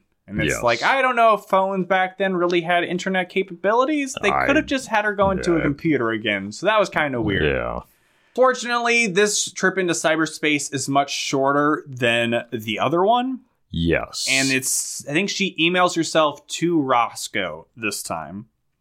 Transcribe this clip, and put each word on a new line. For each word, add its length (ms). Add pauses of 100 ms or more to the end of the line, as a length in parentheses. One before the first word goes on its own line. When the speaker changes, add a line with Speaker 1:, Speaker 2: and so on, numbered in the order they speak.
(280)
Speaker 1:
And 140
it's 140
Speaker 2:
Yes. 80
Speaker 1:
like, 200
I 180
don't 140
know 200
if 100
phones 400
back 320
then 180
really 260
had 220
internet 460
capabilities. 920
They 100
Speaker 2:
I 160
Speaker 1:
could 80
have 100
just 220
had 180
her 80
go 180
into 220
a 40
Speaker 2:
yeah. 60
Speaker 1:
computer 460
again. 420
So 140
that 140
was 100
kinda 320
weird. 220
Speaker 2:
Yeah. 380 (520)
Speaker 1:
Fortunately, 760
this 460
trip 240
into 160
cyberspace 800
is 160
much 240
shorter 720
than 640
the 280
other 260
one. 360 (280)
Speaker 2:
Yes. 600
Speaker 1:
And 220
it's, 560
I 40
think 180
she 300
emails 360
herself 520
to 340
Roscoe 920
this 260
time. 440 (360)